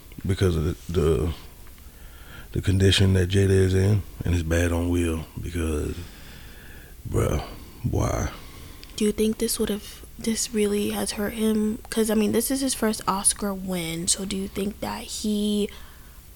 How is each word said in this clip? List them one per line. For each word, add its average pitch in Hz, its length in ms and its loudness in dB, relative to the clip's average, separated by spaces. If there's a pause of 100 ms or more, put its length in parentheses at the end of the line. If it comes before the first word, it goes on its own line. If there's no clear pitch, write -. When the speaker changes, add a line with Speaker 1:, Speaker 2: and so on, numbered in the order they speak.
(260)
Speaker 1:
because 92 300 4
of 78 80 2
the, 80 280 -4
the, 78 420 2 (1160)
the - 100 0
condition 95 500 6
that 92 160 4
Jada 98 220 4
is 95 240 6
in, 98 280 4 (220)
and 85 100 2
it's 85 80 2
bad 85 300 2
on 85 160 0
Will 82 380 0 (160)
because, 76 520 -2 (1120)
bruh, - 360 0 (400)
why? - 480 0 (680)
Speaker 2:
Do 214 80 0
you 208 80 4
think 220 240 2
this - 220 -2
would've, 208 480 -4 (120)
this 226 360 -2
really 208 360 2
has 208 220 -2
hurt 208 220 -4
him? 214 440 2 (120)
'Cause, 220 200 2
I 208 40 2
mean, 208 180 4
this 226 180 2
is 269 120 0
his 262 100 2
first 214 340 0
Oscar 196 460 2
win, 180 560 -4
so 196 160 0
do 196 120 -4
you 190 120 -4
think 202 320 -4
that 208 220 -4
he, 208 680 0 (680)